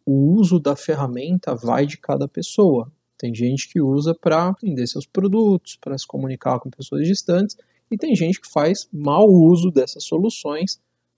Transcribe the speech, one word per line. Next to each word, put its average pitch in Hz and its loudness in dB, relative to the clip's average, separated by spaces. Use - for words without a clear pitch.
o 139 2
uso 185 4
da 143 -2
ferramenta 143 -4
vai 120 0
de 151 -10
cada 139 -4
pessoa. 151 0
Tem 117 -8
gente 123 -4
que 190 -4
usa 147 0
para 170 0
vender 135 -4
seus - -10
produtos, 196 0
para 139 -10
se 135 -12
comunicar 131 -4
com 131 -12
pessoas 143 -6
distantes, 190 -2
e 233 -4
tem 269 -2
gente 165 -2
que - -20
faz 160 0
mau 151 2
uso 175 6
dessas 135 0
soluções 165 -4